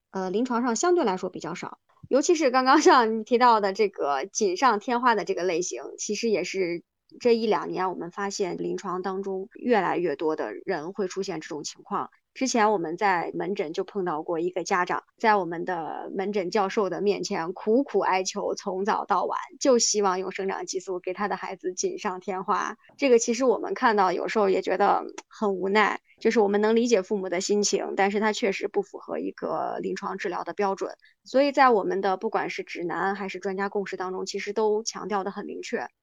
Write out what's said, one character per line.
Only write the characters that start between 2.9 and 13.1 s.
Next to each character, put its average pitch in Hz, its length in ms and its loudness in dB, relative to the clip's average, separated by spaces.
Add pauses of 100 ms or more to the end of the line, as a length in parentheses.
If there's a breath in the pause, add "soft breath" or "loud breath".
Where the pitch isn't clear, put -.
你 214 40 -4
提 240 140 2
到 233 240 8
的 196 140 0
这 208 160 2
个 - 420 0
锦 190 240 0
上 226 220 4
添 240 240 -2
花 240 120 4
的 180 120 0
这 190 80 -2
个 175 100 -2
类 170 160 0
型， 139 220 -6 (160)
其 - 160 -6
实 226 160 -2
也 175 120 0
是 175 400 -4 (380)
这 233 140 4
一 226 120 0
两 170 220 0
年 175 220 -2
我 170 40 -6
们 170 160 -8
发 202 200 -6
现 175 260 -4
临 175 200 -4
床 185 260 -6
当 190 200 -4
中 190 320 -6
越 233 260 2
来 160 180 0
越 165 180 -2
多 156 180 -2
的 120 200 -6 (100)
人 175 280 -4
会 196 140 -4
出 190 160 -6
现 180 180 -6
这 - 80 -14
种 151 140 -10
情 - 200 -14
况。 165 280 -6 (220 soft breath)
之 262 140 -4
前 220 260 4
我 202 60 2
们 165 180 -4
在 175 380 0